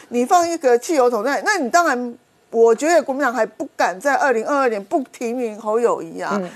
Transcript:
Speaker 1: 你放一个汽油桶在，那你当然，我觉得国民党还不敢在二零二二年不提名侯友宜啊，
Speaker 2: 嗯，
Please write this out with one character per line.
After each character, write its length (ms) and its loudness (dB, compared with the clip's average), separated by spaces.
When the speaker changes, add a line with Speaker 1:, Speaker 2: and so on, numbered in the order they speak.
Speaker 1:
你 120 0
放 240 2
一 120 -4
个 200 4
汽 180 -2
油 120 4
桶 160 -2
在， 220 -2
那 100 2
你 140 -4
当 180 4
然， 260 -4
我 240 4
觉 140 0
得 140 4
国 100 -6
民 100 -4
党 100 0
还 120 0
不 320 -8
敢 240 -2
在 140 0
二 180 4
零 140 -2
二 140 0
二 80 2
年 160 -2
不 180 -2
提 200 -6
名 280 -6
侯 180 -2
友 220 2
宜 200 -12
啊， 160 -6
Speaker 2:
嗯， 200 -6